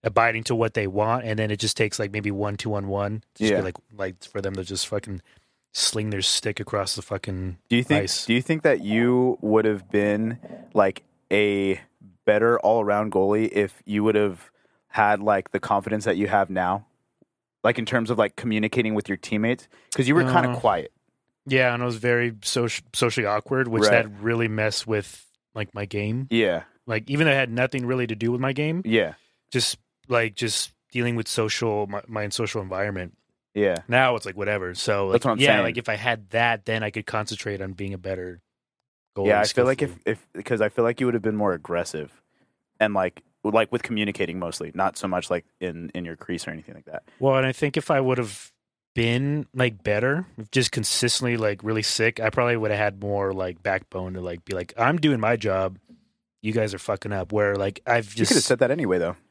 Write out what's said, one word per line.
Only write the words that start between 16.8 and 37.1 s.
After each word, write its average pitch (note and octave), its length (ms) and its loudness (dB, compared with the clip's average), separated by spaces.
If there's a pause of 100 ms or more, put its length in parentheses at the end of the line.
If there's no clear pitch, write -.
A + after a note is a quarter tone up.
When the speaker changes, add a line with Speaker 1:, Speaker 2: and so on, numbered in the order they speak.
Speaker 2:
Like, A#2 140 2
in A#2 80 -4
terms A2+ 240 0
of, A#2 80 2
like, G#2 180 2
communicating A2 580 0
with G#2 140 -2
your G2 80 -2
teammates? A2+ 500 -2 (280)
'Cause C3 120 2
you C3+ 80 4
were E3+ 80 6
kinda B2+ 280 4
Speaker 1:
Uh, B2 60 -2
Speaker 2:
quiet. G2 360 0 (540)
Speaker 1:
yeah, C3 280 4
and A#2+ 80 -4
I B2 40 -2
was A#2+ 100 -2
very A#2+ 360 0 (100)
soci-, - 400 -2 (100)
socially A#2 340 0
awkward, A2+ 400 0
which A2+ 180 2
Speaker 2:
Right. G#2 60 6 (140)
Speaker 1:
that G#2+ 40 -8 (120)
really A#2 280 0
messed G#2+ 380 -2
with, G#2+ 380 -4 (280)
like, G#2+ 220 -8
my G2+ 100 -6
game. G#2 460 -4
Speaker 2:
Yeah. G2 320 2 (240)
Speaker 1:
Like, A2+ 240 -6
even D3 160 2
though D3 60 6
it C3+ 40 4
had C3 140 0
nothing B2 360 0
really B2 200 0
to A2+ 80 -4
do A2+ 160 0
with B2 100 -2
my C3+ 120 0
game, D#3 320 -2
Speaker 2:
Yeah. A2 300 2 (360)
Speaker 1:
just, - 280 -2 (300)
like, A#2 280 0
just - 360 -4 (200)
dealing A#2+ 240 0
with A2+ 100 -4
social, G#2+ 600 -2
my, G2+ 180 -8
my G#2+ 220 -6
social G#2+ 340 -4
environment. F#2+ 540 -6 (380)
Speaker 2:
Yeah. G2 220 2 (120)
Speaker 1:
Now B2 260 4
it's A2 120 -6
like, F#2+ 100 -10
whatever. G2 380 -4
So, G2+ 320 0
like, F#2+ 80 2
Speaker 2:
That's A#2+ 100 2
what B2 80 2
I'm A2 80 0
Speaker 1:
yeah, C3+ 140 6
Speaker 2:
saying. - 100 4
Speaker 1:
like, A2+ 140 -2
if A#2+ 100 -6
I G#2+ 80 -2
had A2 340 -4
that, A#2 360 0
then A2+ 180 -2
I G#2+ 60 -4
could G#2+ 160 -8
concentrate G#2 540 -4